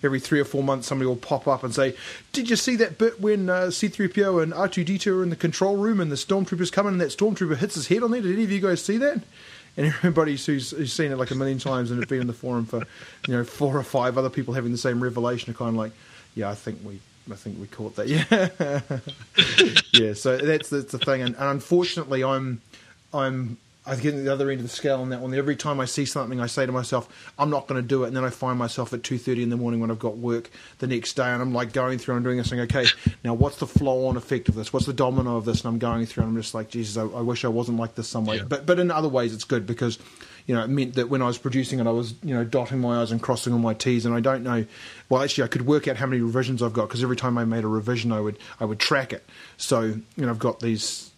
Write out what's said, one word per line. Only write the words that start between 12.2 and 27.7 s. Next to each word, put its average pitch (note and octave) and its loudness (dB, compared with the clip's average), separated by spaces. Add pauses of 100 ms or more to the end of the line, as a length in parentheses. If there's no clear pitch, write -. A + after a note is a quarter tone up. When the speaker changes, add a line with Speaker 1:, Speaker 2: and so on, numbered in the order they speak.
Speaker 1:
in B2 0
the A#2+ -2
forum A#2+ -2
for, A#2 -4 (440)
you B2+ 0
know, B2 2
four C#3+ 0
or C3 -2
five B2 2
other C3 2
people B2 -4
having A#2+ -2
the B2 -2
same A#2+ 0
revelation A#2+ -2
are A2+ -6
kinda A2+ -2
like, A2 -4 (420)
"Yeah, G2+ -4
I G#2 -6
think G#2 -10
we, G2+ -12 (320)
I G2+ -12
think G2 -12
we G2 -12
caught - -10
that." G#2 -4
<laughs> - -
Yeah. D3 0 (920)
<laughs> - -
Yeah, A2 4
so B2+ 0
that's, D3+ 0
that's C#3 -4
the C3 -6
thing. C3 0
And, A#2+ -2
and C3+ -4
unfortunately, C#3 0
I'm, C3 -2 (540)
I'm, C3 -2 (260)
I C3+ -4
get D3 0
at C#3 -4
the C3+ 2
other C#3 0
end C3 -2
of A#2+ -6
the A#2 -10
scale C3+ 0
on C3 -4
that B2 -6
one. C3 -4
Every C#3 2
time D3 -2
I C3 2
see C3+ -2
something, B2+ -4
I A#2+ 0
say C3 0
to B2+ -2
myself, - -4
"I'm D3 2
not C#3+ 0
gonna C3 -2